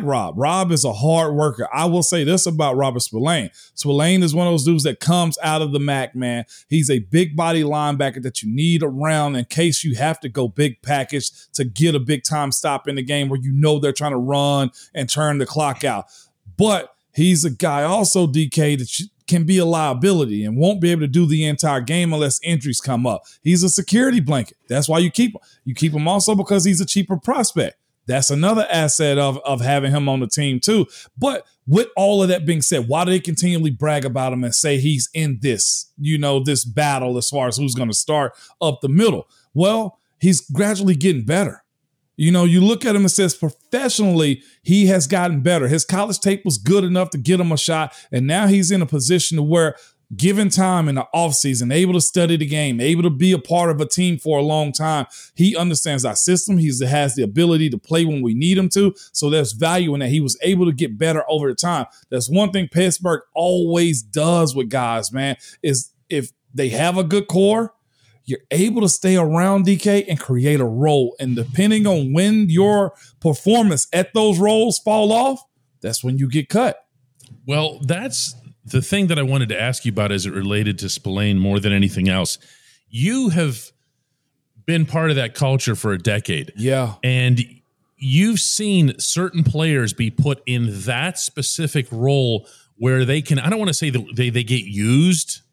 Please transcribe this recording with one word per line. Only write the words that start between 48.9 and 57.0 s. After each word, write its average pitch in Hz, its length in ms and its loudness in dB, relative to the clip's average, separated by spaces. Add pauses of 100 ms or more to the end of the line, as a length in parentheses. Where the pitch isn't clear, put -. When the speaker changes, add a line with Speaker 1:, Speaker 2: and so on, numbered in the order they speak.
Speaker 1:
to 147 60 0
where 156 320 2 (400)
given 196 320 2
time 180 400 2
in 139 60 0
the 131 220 -4
offseason, 135 580 0
able 180 200 2
to 175 80 2
study 170 360 0
the 151 80 -2
game, 143 340 -2
able 160 220 2
to 175 80 2
be 160 220 2
a 170 80 2
part 170 320 0
of 147 100 -2
a 151 60 0
team 180 320 0
for 151 180 0
a 143 60 2
long 151 280 0
time. 151 360 -2 (260)
He 180 240 2
understands 151 480 -2
our 107 100 -2
system. 180 440 2
He 156 120 2 (140)
has 139 300 0